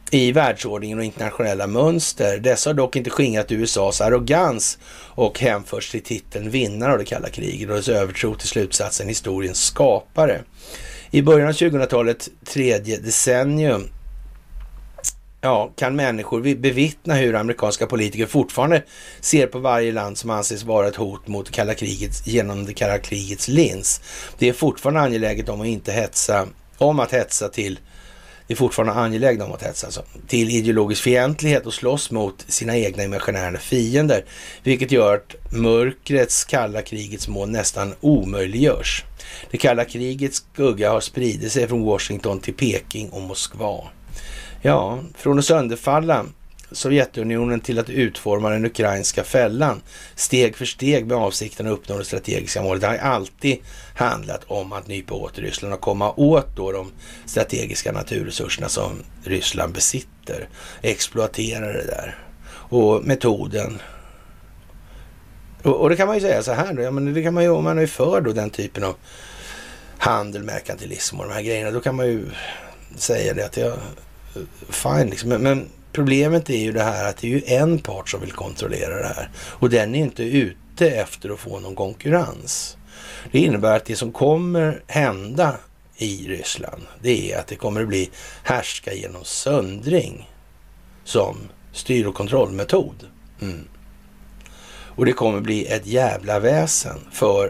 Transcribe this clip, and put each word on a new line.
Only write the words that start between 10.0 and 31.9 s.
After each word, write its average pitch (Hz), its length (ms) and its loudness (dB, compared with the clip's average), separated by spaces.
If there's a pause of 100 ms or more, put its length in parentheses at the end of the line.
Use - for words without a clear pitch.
I 143 100 6
början 147 280 8
av 156 40 0
tjugohundratalet, 131 760 2 (160)
tredje 110 520 0
decennium, 127 920 2 (1500)
ja, 127 340 4
kan 135 200 0
människor 117 460 0
vi-, 139 140 2
bevittna 135 580 2
hur 127 220 4
amerikanska 107 520 0
politiker 107 380 0
fortfarande 147 580 4 (360)
ser 139 280 6
på 127 120 -6
varje 120 320 4
land 101 260 -4
som 117 120 -6
anses 104 340 -2
vara 110 240 4
ett 104 80 -2
hot 98 320 -6
mot 101 180 -6
det - 60 -14
kalla 110 220 0
krigets, - 540 -6
genom 101 380 0
det 104 80 -10
kalla 101 240 0
krigets 101 500 -6
lins. 117 540 2 (360)
Det 123 120 4
är 123 40 2
fortfarande 151 480 2
angeläget 110 480 0
om 104 120 -6
att 113 60 -2
inte 107 240 -4
hetsa, 104 560 0 (300)
om 147 220 4
att 120 120 0
hetsa 107 380 0
till, 98 300 -6 (680)
det 117 60 -4
är - 20 -2
fortfarande 113 380 2
angeläget 113 500 2
om 98 80 -6
att - 100 -10
hetsa, - 260 -8
alltså, - 160 -10 (240)
till 113 220 2
ideologisk 110 520 2
fientlighet 139 640 4
och 113 80 -8
slåss 135 380 -2